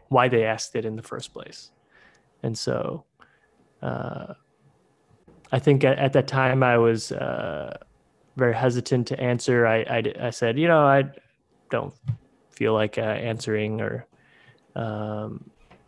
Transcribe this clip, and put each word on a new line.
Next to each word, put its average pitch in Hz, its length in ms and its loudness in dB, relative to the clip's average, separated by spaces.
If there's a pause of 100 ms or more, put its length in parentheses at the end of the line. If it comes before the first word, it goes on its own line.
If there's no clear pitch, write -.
why 127 220 4
they 117 160 2
asked 110 300 -4
it 117 100 -4
in 110 100 -6
the 110 80 -12
first - 300 -14
place. - 380 -18 (720)
And 117 140 -6
so, 127 480 -6 (760)
uh, - 520 -10 (1160)
I 127 80 2
think 139 240 4
at, 135 160 4
at 139 140 0
that - 140 4
time 131 360 2
I 120 140 6
was, 113 340 2
uh, - 680 -6 (580)
very 120 200 2
hesitant 123 520 0
to - 120 -6
answer. 123 480 2
I, 113 200 2
I 120 140 -2
d-, 104 180 -4
I 123 120 -2
said, 117 260 -2
"You 160 100 2
know, 165 200 6
I 139 160 6 (640)
don't - 240 -4 (560)
feel 113 240 0
like, 107 240 0
uh, 107 40 0
answering," 110 800 -4
or, 113 260 -6 (680)
um, 107 760 -8 (360)